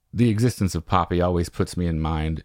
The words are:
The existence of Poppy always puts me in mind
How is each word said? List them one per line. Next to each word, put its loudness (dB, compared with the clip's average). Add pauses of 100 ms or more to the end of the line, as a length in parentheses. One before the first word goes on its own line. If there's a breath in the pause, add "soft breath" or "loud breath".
(100)
The 2
existence 0
of -4
Poppy 0
always 0
puts -4
me -2
in -2
mind -2